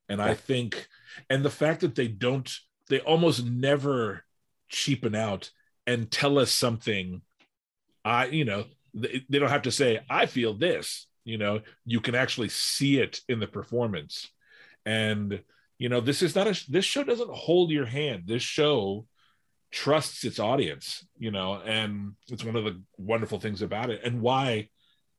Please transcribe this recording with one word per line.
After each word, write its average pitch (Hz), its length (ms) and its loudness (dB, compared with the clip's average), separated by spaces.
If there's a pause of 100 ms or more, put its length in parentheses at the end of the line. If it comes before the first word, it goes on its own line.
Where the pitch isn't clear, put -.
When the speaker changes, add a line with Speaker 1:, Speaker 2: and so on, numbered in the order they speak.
Speaker 1:
And 101 140 -2
I 104 60 2
Speaker 2:
Yeah. - 60 4
Speaker 1:
think, - 540 -4 (420)
and 135 140 2
the 143 60 4
fact 160 300 0
that 156 160 0
they 123 120 0
don't, 123 440 -2 (360)
they 135 120 2
almost 156 440 4
never 123 800 0 (440)
cheapen 117 460 0
out 107 360 -2 (380)
and 117 220 0
tell 143 280 4
us 123 140 4
something. 101 720 -2 (840)
I, 120 220 4
you 147 180 0
know, 104 220 -2 (280)
they, 127 340 -6
they 135 120 4
don't 135 100 4
have 143 120 2
to 123 100 0
say, 117 280 4 (100)
"I 160 160 2
feel 113 280 0
this," 123 520 -2 (180)
you 113 140 -8
know, 107 240 0 (220)
you 117 160 0
can 120 140 -2
actually 127 340 0
see - 500 0
it - 300 0
in 120 120 0
the 104 80 -4
performance. 101 840 -6 (540)
And, 107 580 0 (360)
you 123 100 -4
know, 123 120 2
this 139 220 0
is 165 140 2
not 196 100 4
a, 185 240 -2
this 175 140 2
show - 200 0
doesn't 240 260 0
hold 170 420 4
your 143 140 0
hand. 123 400 -4
This 120 160 -2
show 113 640 0 (680)
trusts - 520 0
its 113 140 -4
audience, 104 680 -2 (140)
you 113 140 -4
know, 95 320 -2
and 104 500 -4 (140)
it's 113 160 -10
one 113 120 -4
of 110 80 -2
the 92 160 -4 (160)
wonderful 107 440 -2
things 104 220 -4
about 107 280 -4
it 107 140 -6
and 120 180 -2
why 123 460 2 (500)